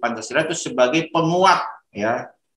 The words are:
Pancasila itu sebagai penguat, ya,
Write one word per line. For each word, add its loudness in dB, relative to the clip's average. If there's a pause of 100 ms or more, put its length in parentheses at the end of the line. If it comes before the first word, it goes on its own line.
Pancasila -2
itu -6
sebagai 0
penguat, 4 (320)
ya, -2 (300)